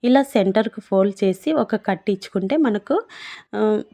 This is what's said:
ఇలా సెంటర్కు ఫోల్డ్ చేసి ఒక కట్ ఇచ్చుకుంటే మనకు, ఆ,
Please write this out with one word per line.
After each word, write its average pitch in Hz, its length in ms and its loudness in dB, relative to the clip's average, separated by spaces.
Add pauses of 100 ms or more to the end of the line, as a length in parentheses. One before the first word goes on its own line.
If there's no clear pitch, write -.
ఇలా 254 200 4
సెంటర్కు 214 580 0
ఫోల్డ్ 196 360 0
చేసి 190 360 -2
ఒక 226 320 -2
కట్ 185 240 -4
ఇచ్చుకుంటే 196 480 -4
మనకు, 247 380 0 (580)
ఆ, 208 60 -6 (340)